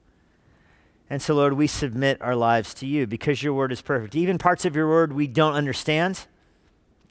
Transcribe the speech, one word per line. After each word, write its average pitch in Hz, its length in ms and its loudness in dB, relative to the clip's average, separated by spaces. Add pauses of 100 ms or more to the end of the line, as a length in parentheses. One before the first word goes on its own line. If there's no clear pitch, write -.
(1080)
And 139 120 -6
so, 156 120 0
Lord, 143 200 4
we 147 140 2
submit 135 540 -2
our 123 140 -2
lives 117 400 2
to 131 100 -12
you 139 220 -2
because 120 340 -4
your 143 120 -2
word 135 180 -2
is 120 100 -10
perfect. 117 340 -4
Even 175 220 0
parts 180 260 2
of 160 120 0
your 156 120 2
word 160 240 4
we 147 160 -2
don't 151 280 2
understand, 151 720 -2 (840)